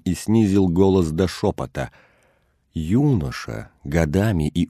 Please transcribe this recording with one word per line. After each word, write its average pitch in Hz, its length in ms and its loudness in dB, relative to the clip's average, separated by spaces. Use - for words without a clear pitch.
и 92 100 -2
снизил 101 540 2
голос 92 420 2
до 87 180 -2
шёпота. - 640 -6
Юноша, 95 960 -2
годами 82 640 0
и 87 220 -2